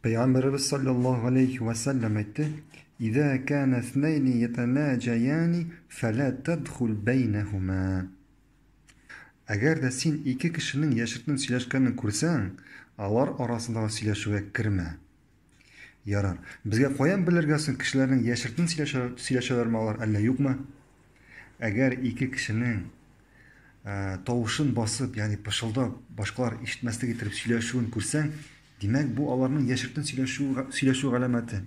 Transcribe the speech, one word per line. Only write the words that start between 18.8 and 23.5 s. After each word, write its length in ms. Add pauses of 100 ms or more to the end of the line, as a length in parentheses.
söyleşeler 500
mi 100
alar, 300
elle 120
yok 200
mu? 280 (920)
Eğer 320
iki 400
kişinin, 460 (1080)